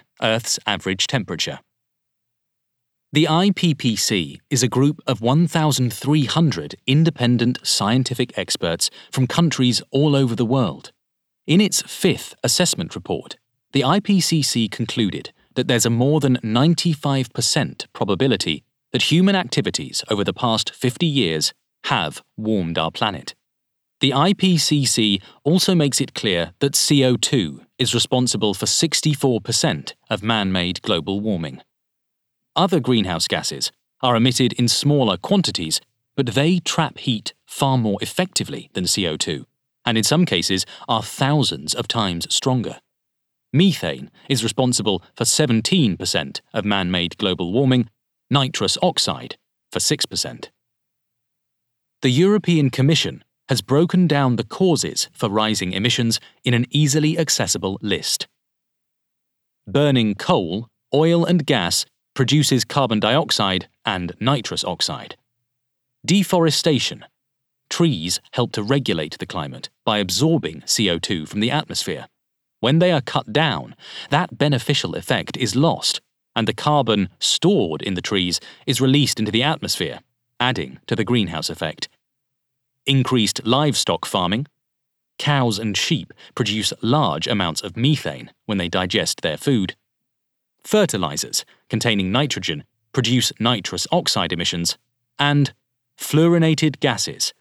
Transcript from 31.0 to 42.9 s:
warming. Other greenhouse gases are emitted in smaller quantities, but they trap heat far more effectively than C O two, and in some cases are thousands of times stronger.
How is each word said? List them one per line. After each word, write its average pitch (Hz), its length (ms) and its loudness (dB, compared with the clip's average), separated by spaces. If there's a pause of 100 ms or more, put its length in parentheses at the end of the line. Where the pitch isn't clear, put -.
warming. 82 400 -4 (920)
Other 170 240 2
greenhouse 95 480 0
gases - 440 -4 (300)
are 123 140 2
emitted 120 380 4
in 123 140 0
smaller 131 480 2
quantities, 92 640 0 (360)
but 127 180 -2
they 165 240 2
trap - 400 -4
heat - 380 -6 (100)
far 135 320 0
more 107 240 0
effectively - 720 -6
than 180 140 -2
C 98 180 0
O 78 100 -2
two, 76 300 -6 (400)
and 120 100 0
in 110 80 2
some 165 220 4
cases 92 400 0 (240)
are 120 140 0
thousands 120 720 -2
of 120 120 -6
times 92 460 -2
stronger. 127 460 -2 (760)